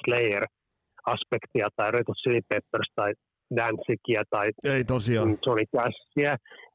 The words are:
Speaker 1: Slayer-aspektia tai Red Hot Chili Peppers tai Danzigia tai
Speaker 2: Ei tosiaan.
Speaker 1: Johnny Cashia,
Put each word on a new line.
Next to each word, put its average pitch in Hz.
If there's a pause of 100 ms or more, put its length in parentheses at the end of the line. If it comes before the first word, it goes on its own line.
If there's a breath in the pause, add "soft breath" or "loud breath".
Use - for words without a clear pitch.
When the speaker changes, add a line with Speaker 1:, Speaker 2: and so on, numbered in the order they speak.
Speaker 1:
Slayer-aspektia 113
tai 107
Red 120
Hot 101
Chili 120
Peppers 107
tai 104 (440)
Danzigia 113
tai 104 (160)
Speaker 2:
Ei 135
tosiaan. 110
Speaker 1:
Johnny 110 (100)
Cashia, 143 (400 loud breath)